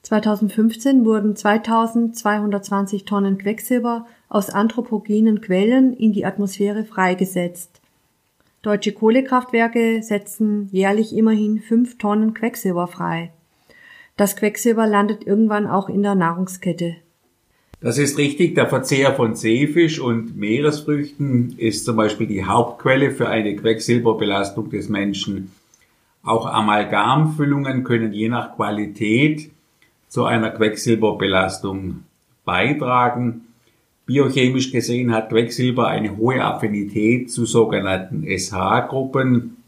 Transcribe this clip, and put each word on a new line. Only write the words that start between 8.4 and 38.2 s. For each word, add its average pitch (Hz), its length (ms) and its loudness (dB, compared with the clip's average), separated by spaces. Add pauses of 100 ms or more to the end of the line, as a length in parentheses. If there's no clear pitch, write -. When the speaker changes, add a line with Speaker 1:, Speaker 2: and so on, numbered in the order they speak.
Speaker 1:
Deutsche 208 300 0
Kohlekraftwerke 233 1080 2
setzen 208 720 -2
jährlich 196 420 2
immerhin 214 460 2
fünf 233 380 0
Tonnen 214 340 2
Quecksilber 185 540 -4
frei. 170 460 -6 (840)
Das 202 180 0
Quecksilber 220 520 0
landet 208 400 0
irgendwann 208 400 2
auch 185 240 -2
in 190 120 0
der 202 120 0
Nahrungskette. 170 840 -2 (840)
Speaker 2:
Das 117 160 -2
ist 143 220 0
richtig. 147 380 2
Der 127 100 4
Verzehr 135 480 2
von 113 220 0
Seefisch 147 640 2
und 117 360 -4
Meeresfrüchten 143 1200 -2
ist - 260 -2
zum 120 100 -2
Beispiel 110 320 0
die 98 180 -4
Hauptquelle 131 680 2
für 123 160 -2
eine 104 260 -2
Quecksilberbelastung 110 1160 0
des 98 180 -6
Menschen. 101 640 -4 (720)
Auch 113 220 -2
Amalgamfüllungen 127 1400 0
können 113 280 0
je 107 160 -2
nach 117 280 -6
Qualität 107 960 0 (560)
zu 123 160 -2
einer 113 260 0
Quecksilberbelastung 98 1500 0 (420)
beitragen. 123 960 0 (640)
Biochemisch 131 640 2
gesehen 120 420 0
hat 110 160 -2
Quecksilber 120 560 0
eine 101 300 -4
hohe 120 260 0
Affinität 107 880 -2
zu 120 140 -2
sogenannten 104 800 0